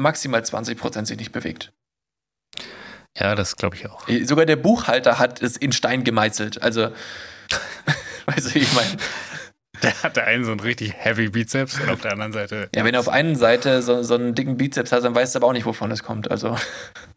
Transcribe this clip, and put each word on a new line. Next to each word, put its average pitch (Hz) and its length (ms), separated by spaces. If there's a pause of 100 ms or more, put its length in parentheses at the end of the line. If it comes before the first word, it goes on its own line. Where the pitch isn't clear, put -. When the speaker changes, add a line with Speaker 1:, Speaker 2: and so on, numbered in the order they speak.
Speaker 1:
maximal 135 440
zwanzig 117 340
Prozent 110 280
sich 107 120
nicht 110 120
bewegt. - 420 (1400)
Speaker 2:
Ja, 101 200
das 101 200
glaub 92 180
ich - 140
auch. - 200
Speaker 1:
Äh, 120 160
sogar 147 220
der 156 100
Buchhalter 127 640
hat 127 200
es 120 160
in 123 140
Stein 123 320
gemeißelt. 107 600
Also, 113 280 (680)
<laughs> - 680
weißt 147 240
du, - 60
wie - 40
ich 127 140
mein? 117 120 (960)
Speaker 2:
Der - 200
hatte 120 220
einen 120 200
so 113 60
einen 107 80
richtig 107 380
heavy 113 320
Bizeps 117 500
und 151 100
auf 95 120
der 110 100
anderen 104 220
Seite 104 420
Speaker 1:
Ja, 107 100
wenn 117 100
du 123 40
auf 117 100
einer 151 280
Seite 123 440
so, 123 220
so 120 140
einen 120 180
dicken 135 220
Bizeps 135 340
hast, 123 140
dann 123 100
weißt 127 200
du 135 40
aber 123 80
auch 127 60
nicht, 117 140
wovon 110 260
es 107 100
kommt. 110 300
Also. 113 240 (600)